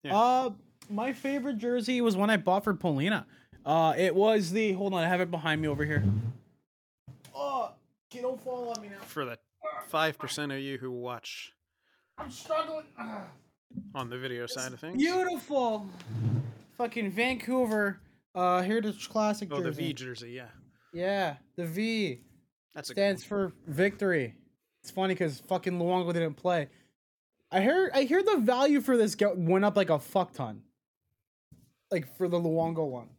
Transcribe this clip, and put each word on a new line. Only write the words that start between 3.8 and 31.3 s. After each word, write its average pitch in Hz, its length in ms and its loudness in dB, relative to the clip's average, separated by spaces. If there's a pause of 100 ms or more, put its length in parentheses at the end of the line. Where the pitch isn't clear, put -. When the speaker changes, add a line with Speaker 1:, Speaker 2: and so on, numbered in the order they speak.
Speaker 2:
it 175 180 4
was 208 380 4
the, 214 200 2
hold 190 220 -2
on, 175 100 0
I 170 40 2
have 180 120 2
it 175 100 0
behind 160 300 0
me 156 80 0
over 147 160 0
here. 147 180 2 (1300)
Oh, 277 380 -4 (380)
kid, 247 120 -10
don't 254 180 -4
fall 247 360 -6
on 214 60 -8
me 202 60 -16
now. 202 140 -14
Speaker 1:
For 151 220 -6
the 120 140 -8 (500)
five 156 300 0
percent 143 340 -6
of 135 60 -6
you 139 200 -6
who 127 120 -8
watch 123 640 -10 (640)
Speaker 2:
I'm 262 160 -12
struggling. 311 520 -4 (140)
Ah. 214 280 -10 (680)
Speaker 1:
on 131 160 -6
the 123 80 -8
video 123 260 -6
Speaker 2:
It's 117 100 -10
Speaker 1:
side 127 180 -8
of 123 80 -16
things. 170 160 -8
Speaker 2:
beautiful. 285 920 0 (880)
Fucking 233 340 -2
Vancouver, 226 920 0 (340)
uh, 180 280 2
Heritage 208 460 -2
Classic 214 440 0
Speaker 1:
Oh, 143 60 0
the 127 120 0
Speaker 2:
jersey. 151 180 -6
Speaker 1:
V 151 40 -4
jersey, 120 400 -10
yeah. 123 140 -12 (460)
Speaker 2:
Yeah, 180 440 0 (200)
the 175 80 -4
V 185 560 -2 (540)
Speaker 1:
That's 143 160 -12
a 120 40 -12
good 196 60 -2
Speaker 2:
stands - 220 2
Speaker 1:
one. - 60 -18
Speaker 2:
for 196 240 -2 (140)
victory. 165 680 0 (480)
It's - 80 -18
funny 190 240 0
'cause 165 340 -2
fucking 180 300 -2
Luongo 175 340 2
didn't 165 220 0
play. 170 340 0 (840)
I 185 80 4
heard, 330 340 4
I 277 80 4
hear 330 200 4
the 403 160 4
value 254 420 4
for 247 160 4
this 214 180 4
go-, 202 220 2
went 185 280 4
up, 208 120 4
like, 180 140 2
a 151 80 4
fuck - 340 -2
ton. 110 300 -8 (1300)